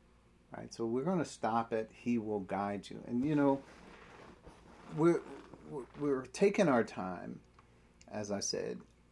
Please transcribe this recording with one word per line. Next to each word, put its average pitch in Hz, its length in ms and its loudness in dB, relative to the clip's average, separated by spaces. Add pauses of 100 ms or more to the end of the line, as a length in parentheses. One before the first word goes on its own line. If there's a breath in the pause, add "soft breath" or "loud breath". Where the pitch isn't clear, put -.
(560)
Right? 113 160 -12
So 117 140 -2
we're 123 160 0
gonna 175 220 2
stop 113 480 0
at 110 200 -2
"He 120 260 0
will 107 220 -2
guide 98 480 -4
you." - 180 -12
And, 120 180 -2
you 151 100 2
know, 139 280 4 (1300 loud breath)
we're, 165 240 6 (500)
we're, 139 140 -8 (160)
we're 135 260 0
taking 196 420 4
our 117 160 6
time, 92 560 -8 (680 soft breath)
as 104 220 -6
I 98 80 -2
said. - 380 -4 (340)